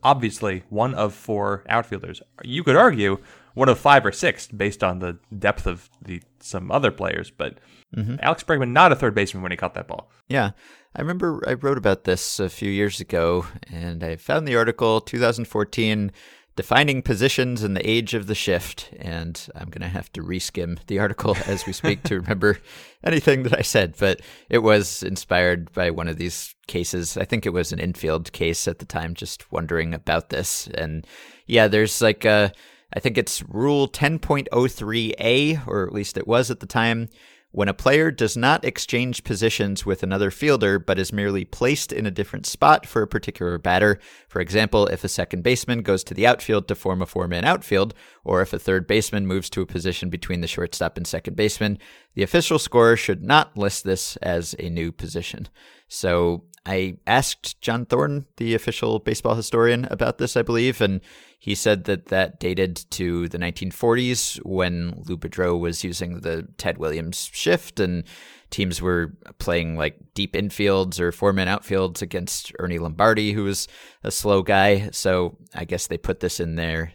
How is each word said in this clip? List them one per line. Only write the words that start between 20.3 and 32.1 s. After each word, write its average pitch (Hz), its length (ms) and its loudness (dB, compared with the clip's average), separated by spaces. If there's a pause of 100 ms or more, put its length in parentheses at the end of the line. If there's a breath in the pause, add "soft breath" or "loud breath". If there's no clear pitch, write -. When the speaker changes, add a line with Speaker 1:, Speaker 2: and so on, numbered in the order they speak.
Speaker 2:
the 98 100 -2
article 101 440 0
<laughs> - 40 -6
as 98 220 -4
we 98 40 -8
speak 104 320 -2
to 110 160 -2
remember 101 380 2 (460 loud breath)
anything 143 400 4
that 120 140 2
I - 40 0
said, 92 380 2
but 98 220 2 (280 loud breath)
it 117 80 4
was 107 460 4
inspired 90 680 0
by 87 180 0
one 85 160 -4
of 80 100 -6
these - 380 -8 (100)
cases. 87 500 -4
I 92 100 -2
think 113 200 -4
it 92 80 -2
was 87 180 0
an - 80 -6
infield 82 540 -4
case 82 340 -2
at 85 120 -4
the - 60 -14
time, 82 280 -8
just - 380 -14
wondering 82 420 -2
about 82 380 -2
this. - 420 -6
And 80 320 -8 (400 loud breath)
yeah, 113 220 6
there's, 107 340 2
like, 110 240 2